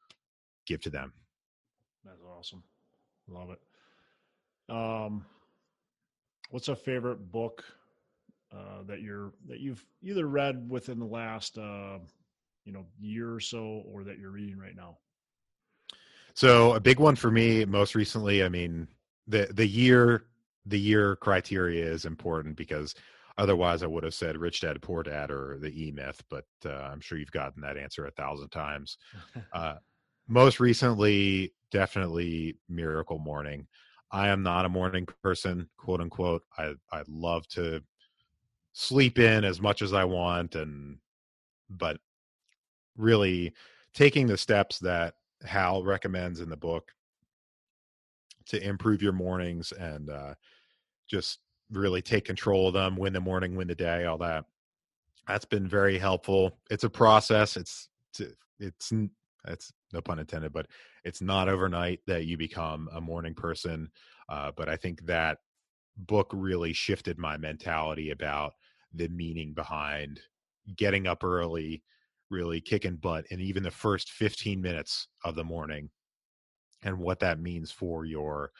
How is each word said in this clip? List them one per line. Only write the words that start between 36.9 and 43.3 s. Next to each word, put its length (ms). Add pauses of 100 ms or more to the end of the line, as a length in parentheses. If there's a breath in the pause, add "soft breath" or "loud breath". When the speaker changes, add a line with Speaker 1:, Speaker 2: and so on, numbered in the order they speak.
Speaker 1:
I 160
love 420
to 320 (920)
sleep 440
in 260
as 160
much 220
as 100
I 120
want, 500
and, 440 (720)
but 300 (1000)
really 600 (400 soft breath)